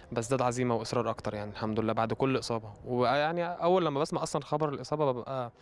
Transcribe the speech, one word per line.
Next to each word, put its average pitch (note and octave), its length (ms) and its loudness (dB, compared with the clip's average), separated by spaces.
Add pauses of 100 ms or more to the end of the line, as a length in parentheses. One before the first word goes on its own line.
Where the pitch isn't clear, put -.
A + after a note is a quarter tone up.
(120)
بزداد A#2+ 300 0
عزيمة B2 340 2
وإصرار A2+ 340 0
أكتر A2 240 -4
يعني G#2 180 -6
الحمد G#2+ 280 -2
لله A2 140 2
بعد A2+ 200 0
كل C3 260 2
إصابة. A2 300 -4 (180)
وبقى B2 320 2
يعني E3+ 260 0
أول F3 400 4
لما C#3+ 140 2
بسمع D#3 240 0
أصلًا D#3 180 0
خبر D3 280 0
الإصابة C#3 420 0
ببقى B2 400 -4 (100)